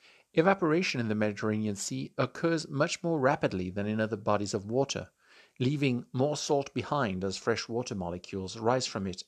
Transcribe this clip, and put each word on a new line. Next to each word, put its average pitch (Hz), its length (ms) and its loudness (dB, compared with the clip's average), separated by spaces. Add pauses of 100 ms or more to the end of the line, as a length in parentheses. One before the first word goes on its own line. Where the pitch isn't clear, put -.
(340)
evaporation 175 640 4
in 113 100 0
the 107 40 2
Mediterranean 107 600 0
Sea 135 420 -6
occurs 156 520 0
much 147 340 0
more 165 160 2
rapidly 127 500 2
than 101 160 -2
in 107 140 0
other 110 180 0
bodies 104 360 0
of 98 120 -2
water, 117 440 -2 (500)
leaving 131 540 2
more 139 240 2
salt 139 360 0
behind 107 500 0
as 98 140 -2
fresh - 300 0
water 120 260 -4
molecules 92 640 -6
rise 120 300 2
from 98 180 -4
it 92 220 -6